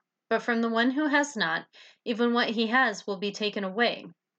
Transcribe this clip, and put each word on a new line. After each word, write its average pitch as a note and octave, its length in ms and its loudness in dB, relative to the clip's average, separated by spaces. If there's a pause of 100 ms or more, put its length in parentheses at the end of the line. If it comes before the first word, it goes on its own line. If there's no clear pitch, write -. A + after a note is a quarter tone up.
(280)
but A3 140 0
from A#3 180 0
the A#3 80 0
one A3+ 220 2
who C#4+ 160 0
has C#4+ 280 2
not, E3 320 -2 (380)
even A#3+ 300 0
what A#3+ 160 2
he A3+ 160 0
has A3+ 400 2
will G3+ 100 -4
be G3 160 -4
taken G#3 320 -4
away. F#3+ 400 -2 (340)